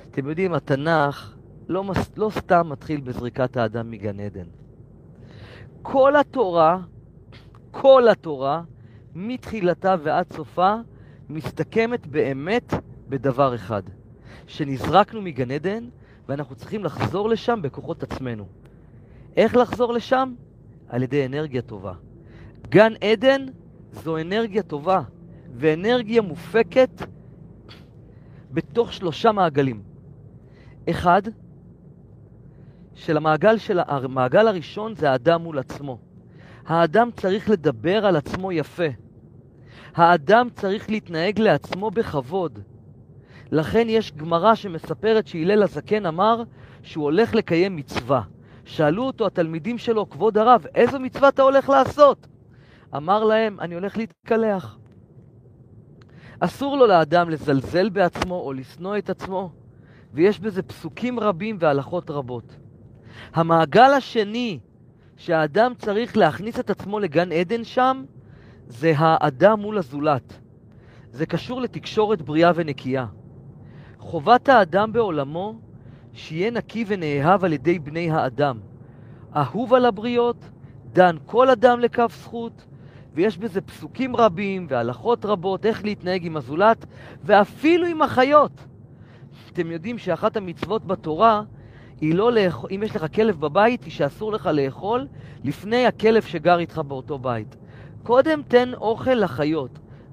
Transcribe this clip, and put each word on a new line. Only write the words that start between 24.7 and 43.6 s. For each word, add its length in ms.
ואנרגיה 680
מופקת 680
בתוך 420
שלושה 380
מעגלים. 500
אחד, 320
של 220
המעגל 400
של 220
ה-, 80
המעגל 600
הראשון 480
זה 160
האדם 300
מול 180
עצמו. 380
האדם 460
צריך 380
לדבר 560
על 100
עצמו 360
יפה. 360
האדם 600
צריך 340
להתנהג 500
לעצמו 520
בכבוד. 680
לכן 380